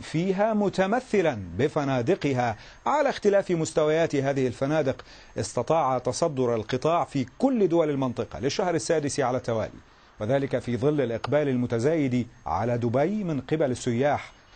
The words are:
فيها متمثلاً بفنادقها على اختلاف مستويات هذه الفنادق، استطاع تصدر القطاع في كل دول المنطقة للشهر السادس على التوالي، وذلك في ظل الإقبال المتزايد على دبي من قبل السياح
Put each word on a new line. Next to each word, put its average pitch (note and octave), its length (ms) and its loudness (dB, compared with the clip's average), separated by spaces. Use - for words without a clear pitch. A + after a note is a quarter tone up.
فيها F#3+ 520 0
متمثلاً F#3+ 840 0
بفنادقها C3+ 1000 0
على C#4+ 220 2
اختلاف G3+ 420 2
مستويات D#3+ 680 2
هذه C3+ 300 2
الفنادق، C#3 580 -2
استطاع C3 600 0
تصدر B2+ 560 0
القطاع C3+ 500 0
في C3+ 220 -4
كل A#3+ 300 2
دول D#3+ 220 2
المنطقة C3 480 -4
للشهر E3+ 360 -2
السادس D3+ 460 0
على B2+ 180 0
التوالي، A2+ 320 -2
وذلك C3 380 0
في A#2+ 180 -2
ظل D3 240 2
الإقبال B2 480 0
المتزايد B2 800 0
على A2+ 320 0
دبي C#3+ 460 0
من D#3 160 -2
قبل D#3 300 0
السياح B2 640 0